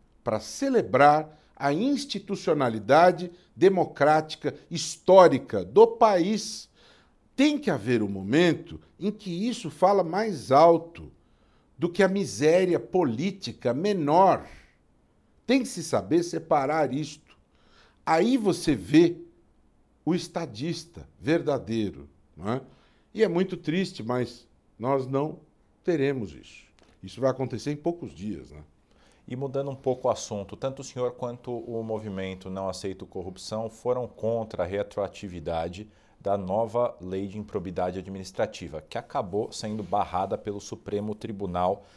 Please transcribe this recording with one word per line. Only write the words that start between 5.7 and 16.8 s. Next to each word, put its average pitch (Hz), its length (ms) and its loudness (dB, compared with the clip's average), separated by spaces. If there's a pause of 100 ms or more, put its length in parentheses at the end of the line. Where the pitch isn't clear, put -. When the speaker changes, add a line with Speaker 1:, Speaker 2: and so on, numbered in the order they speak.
Speaker 1:
país. 214 800 2 (680)
Tem 294 240 2
que 254 120 -4
haver 120 320 0
um 104 60 0
momento 107 720 0 (220)
em 208 100 -2
que 214 200 -8
isso 180 400 -4
fala 190 340 4
mais 170 480 -2
alto 165 580 6 (680)
do 165 100 -2
que 165 140 0
a 190 60 6
miséria 180 720 2
política 147 920 -2
menor. 170 720 2 (1000)
Tem 262 160 4
que 214 60 -6
se - 140 -10
saber 123 400 0
separar 151 720 0